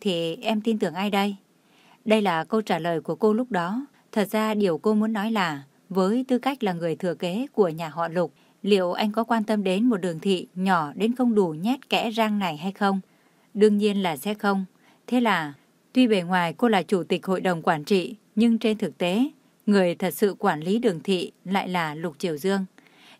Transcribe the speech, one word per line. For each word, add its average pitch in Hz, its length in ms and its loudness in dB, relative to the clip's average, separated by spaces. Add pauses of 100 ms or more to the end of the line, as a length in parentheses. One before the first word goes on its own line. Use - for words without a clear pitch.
thì 165 360 -2
em 214 240 -2
tin 220 180 -2
tưởng 175 160 -2
ai 196 160 -4
đây?" 202 260 0 (680)
Đây 214 180 4
là 165 220 2
câu 220 180 0
trả 190 160 0
lời 165 220 0
của 160 140 -4
cô 214 180 2
lúc 247 180 -2
đó. 202 360 -2 (260)
Thật 202 180 0
ra 220 240 0
điều 190 240 2
cô 214 160 2
muốn 214 180 2
nói 214 180 -4
là, 170 320 -2 (260)
với 190 400 0
tư 247 100 2
cách 262 260 -4
là 190 80 0
người 165 240 -4
thừa 170 180 -4
kế 185 380 -4
của 190 160 2
nhà 160 200 -6
họ 160 200 -4
Lục, 160 240 -2 (300)
liệu 190 300 2
anh 208 200 -2
có 226 120 -2
quan 226 200 0
tâm 214 200 -2
đến 185 200 2
một 247 120 4
Đường 170 240 -4
Thị 185 340 0
nhỏ 180 400 0
đến 226 200 0
không 247 200 2
đủ 202 140 4
nhét 190 400 -4
kẽ 233 220 0
răng 214 280 0
này 175 180 -2
hay 180 160 -6
không? 196 280 0 (540)
Đương 208 240 6
nhiên 202 240 2
là 165 140 0
sẽ 202 180 -4
không. 196 300 0 (420)
Thế 247 140 0
là, 175 320 0 (400)
tuy 254 140 6
bề 214 160 2
ngoài 170 300 0
cô 247 160 0
là 202 140 4
chủ 175 200 0
tịch - 240 -4
hội 185 140 0
đồng 175 220 0
quản 156 220 0
trị, 185 320 0 (180)
nhưng 226 240 4
trên 214 200 0
thực 165 200 -6
tế, 202 320 0 (360)
người 190 280 4
thật 220 200 -4
sự 196 240 0
quản 175 220 0
lý 185 180 0
Đường 202 260 0
Thị 185 280 -2 (120)
lại 190 240 -2
là 170 260 -2
Lục 160 240 -8
Triều 165 180 -4
Dương. 190 280 0 (560)